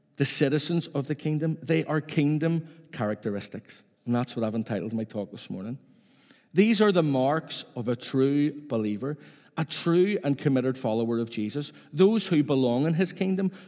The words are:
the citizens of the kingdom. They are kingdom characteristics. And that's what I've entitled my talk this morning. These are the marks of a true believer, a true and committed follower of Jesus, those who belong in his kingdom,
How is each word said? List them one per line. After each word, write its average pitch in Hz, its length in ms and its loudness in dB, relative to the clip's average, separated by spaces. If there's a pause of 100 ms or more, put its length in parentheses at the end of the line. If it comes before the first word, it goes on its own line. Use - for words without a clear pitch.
(160)
the 139 80 2
citizens 151 640 0
of 139 200 -4
the 151 80 -2
kingdom. 156 460 -2
They 160 240 0
are 151 160 -2
kingdom 156 640 0 (240)
characteristics. 104 880 -6 (240)
And 120 80 0
that's 120 220 -2
what 113 80 -2
I've 110 100 -2
entitled 107 380 -4
my 110 140 -4
talk 104 260 -8
this - 180 -18
morning. 101 280 -8 (760)
These 208 280 6
are 208 100 8
the 175 100 4
marks 147 640 0 (100)
of 120 140 -4
a 123 80 0
true 143 580 2 (140)
believer, 113 500 -2 (400)
a 160 60 -2
true 180 600 2
and 143 120 2
committed 131 400 0
follower 117 420 0
of 117 100 -4
Jesus, 107 420 -6 (220)
those 196 340 4
who 151 160 4
belong 131 420 2
in 165 100 0
his 185 180 0
kingdom, 190 380 -2 (160)